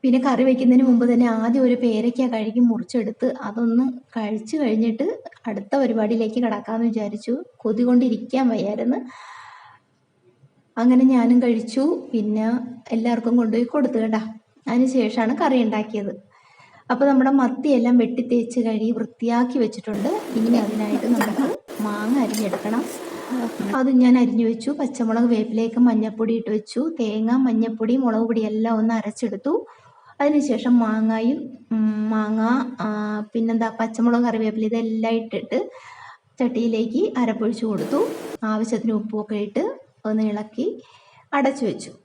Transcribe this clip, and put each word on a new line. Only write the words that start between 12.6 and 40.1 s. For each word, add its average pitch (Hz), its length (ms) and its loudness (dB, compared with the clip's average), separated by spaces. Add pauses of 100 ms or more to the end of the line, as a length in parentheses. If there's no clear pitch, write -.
എല്ലാവർക്കും 233 440 0
കൊണ്ടുപോയി 226 280 2
കൊടുത്തു 254 340 0
കേട്ടോ. 220 220 0 (480)
അതിന് 247 180 2
ശേഷമാണ് 240 500 0
കറി 262 260 2
ഉണ്ടാക്കിയത്. 214 600 -4 (680)
അപ്പോൾ 247 140 2
നമ്മുടെ 269 260 4
മത്തിയെല്ലാം 247 680 2
വെട്ടി 233 240 0
തേച്ച് 240 380 0
കഴുകി 220 300 0
വൃത്തിയാക്കി 233 680 -2
വെച്ചിട്ടുണ്ട്. 214 640 -2 (160)
ഇനി 226 200 2
അതിനായിട്ട് 214 500 -2
നമുക്ക് 277 520 0 (220)
മാങ്ങ 208 380 -2
അരിഞ്ഞെടുക്കണം. 214 680 -2 (920)
അത് 262 140 0
ഞാൻ 254 280 6
അരിഞ്ഞു 226 260 2
വെച്ചു. 226 260 -2
പച്ചമുളക്, 240 540 -2
വേപ്പിലയൊക്കെ 226 560 0
മഞ്ഞൾപ്പൊടി 220 540 2
ഇട്ട് 220 160 -4
വെച്ചു. 247 500 -4
തേങ്ങ, 220 320 0
മഞ്ഞൾപ്പൊടി, 226 640 2
മുളക് 226 260 2
പൊടി 226 180 0
എല്ലാം 220 380 0
ഒന്ന് 226 160 2
അരച്ചെടുത്തു. 214 720 -4 (540)
അതിനുശേഷം 247 580 4
മാങ്ങയും, 220 600 0 (340)
ഉം, 214 380 0
മാങ്ങ, 220 300 -2 (400)
ആ, - 60 -4 (460)
പിന്നെന്താ 226 360 0 (120)
പച്ചമുളക്, 233 420 2
കറിവേപ്പില 220 420 -2
ഇതെല്ലാം 226 500 -2
ഇട്ടിട്ട് - 560 -4 (680)
ചട്ടിയിലേക്ക് 233 800 0
അരപ്പൊഴിച്ച് 220 460 -2
കൊടുത്തു. 226 420 -2 (360)
ആവശ്യത്തിന് 220 500 -2
ഉപ്പുമൊക്കെ 214 420 -6
ഇട്ട് 240 440 -4 (260)
ഒന്ന് 220 180 -2